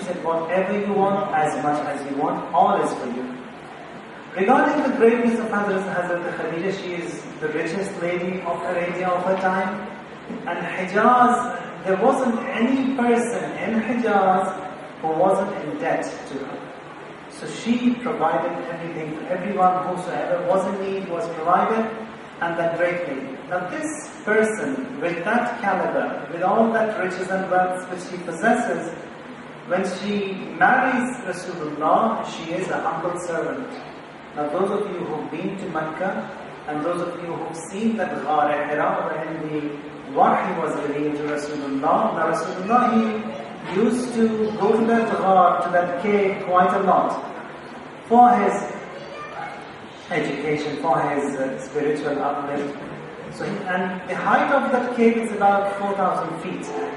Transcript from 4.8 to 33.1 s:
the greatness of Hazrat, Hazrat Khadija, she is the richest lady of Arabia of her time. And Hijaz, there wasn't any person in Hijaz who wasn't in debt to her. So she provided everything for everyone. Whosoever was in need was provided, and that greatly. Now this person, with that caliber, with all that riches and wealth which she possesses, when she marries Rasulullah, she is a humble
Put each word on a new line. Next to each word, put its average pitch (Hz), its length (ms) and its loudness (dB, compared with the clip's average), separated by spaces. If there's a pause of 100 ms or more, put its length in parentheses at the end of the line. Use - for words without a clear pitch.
the 262 140 2
greatness 233 420 6
of 202 80 -2
Hazrat, 202 360 0 (120)
Hazrat 175 280 -2 (140)
Khadija, 170 340 -2 (120)
she 180 120 -6
is - 280 -6 (160)
the 156 80 -2
richest 165 540 -2
lady 180 400 -2
of 175 200 -2
Arabia 175 460 0
of 180 160 2
her 190 140 2
time. 190 500 0 (580)
And 175 140 -4
Hijaz, 214 1300 4
there 190 120 4
wasn't 240 400 4 (120)
any 262 460 2
person 226 480 2 (140)
in 220 240 0
Hijaz 196 720 2 (480)
who 156 60 -2
wasn't 185 560 2
in 147 160 -6
debt - 240 -2
to - 340 -10
her. - 200 -8 (720)
So - 180 -12
she 247 480 0
provided 175 560 0 (160)
everything 160 500 -6
for - 100 -8
everyone. 185 600 2
Whosoever 175 600 -2
was 196 200 2
in 202 160 -4
need 190 260 -4
was 165 200 -4
provided, 208 600 2 (520)
and 170 180 -2
that 165 180 0
greatly. 175 600 -2 (120)
Now 180 200 -2
this - 420 -6 (140)
person, 220 760 0
with 170 240 -2
that 226 380 0
caliber, - 720 0
with 170 100 -4
all 220 300 4
that 220 260 0
riches 185 300 -2
and 190 200 -2
wealth 185 400 2
which 185 220 -8
she 180 140 -8
possesses, 220 680 0 (760)
when 185 180 2 (140)
she 202 340 -2 (260)
marries 254 640 4
Rasulullah, 175 1040 0
she 165 240 -8
is 180 180 -2
a 147 120 -2
humble 170 400 -4